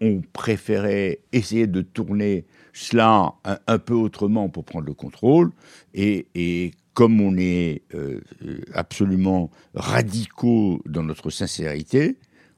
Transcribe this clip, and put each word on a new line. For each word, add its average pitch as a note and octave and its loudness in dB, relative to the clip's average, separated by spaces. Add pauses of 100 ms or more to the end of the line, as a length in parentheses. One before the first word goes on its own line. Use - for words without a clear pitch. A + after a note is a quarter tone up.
ont G#2+ 0 (120)
préféré G2+ -2 (120)
essayer A2+ 0
de F#2 -2
tourner G2+ -4 (280)
cela A2+ 4 (120)
un, G2 -4
un A2+ 2
peu A#2 -4
autrement G#2+ 0
pour D#2+ -12
prendre D#2 -10
le D2 -10
contrôle. D3+ 2 (420)
Et, G2 0
et F2 -2 (240)
comme A2+ 6
on F#2+ 2
est, F2 0 (100)
euh, C#2 -8 (540)
absolument F#2 0 (240)
radicaux A2+ -2
dans D#2+ -4
notre D#2 -8
sincérité, E2+ -2 (400)